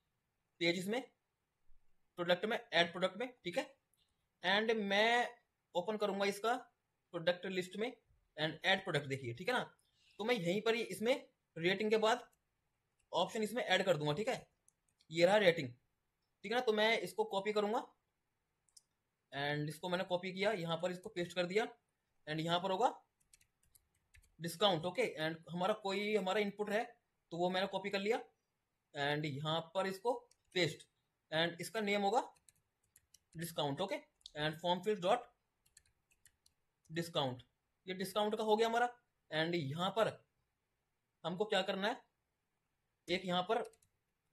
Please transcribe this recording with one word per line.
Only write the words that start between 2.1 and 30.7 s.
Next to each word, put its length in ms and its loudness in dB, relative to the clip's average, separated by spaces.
product 260 2
में, 140 -2
ऐड 340 2
product 240 -2
में, 120 -4
ठीक 140 -4
है। 80 -2
And 320 2
मैं 440 4
open 220 -2
करूंगा 300 0
इसका 280 0
product 340 -2
list 280 -6
में 160 -4
and 280 -4
add 200 2
product, 220 -2
देखिए, 280 -6
ठीक 140 -6
है 60 0
ना। 80 0
तो 60 -6
मैं 100 0
यहीं 280 0
पर 120 10
ही 100 0
इसमें 300 0
rating 340 2
के 80 6
बाद 280 4
option 300 0
इसमें 200 -2
ऐड 220 2
कर 120 4
दूंगा, 180 0
ठीक 140 -2
है। 180 -4
ये 160 6
रहा 120 6
rating, 300 4
ठीक 840 -14
है 60 2
ना। 40 4
तो 120 2
मैं 260 2
इसको 260 -4
copy 260 -4
करूंगा 340 0
and 360 -2
इसको 200 -8
मैंने 180 0
copy 260 -2
किया, 220 0
यहाँ 240 -2
पर 120 -2
इसको 200 -10
paste 240 -4
कर 120 0
दिया 200 2
and 140 -4
यहाँ 200 0
पर 100 -2
होगा 180 2
discount, 440 0
okay। 220 -2
And 180 -2
हमारा 320 0
कोई 340 -2
हमारा 240 0
input 300 -4
है 120 0
तो 40 -8
वो 140 0
मैंने 180 0
copy 220 -4
कर 100 -2
लिया 200 0
and 320 0
यहाँ 340 -2
पर 120 0
इसको 260 -2
paste 320 0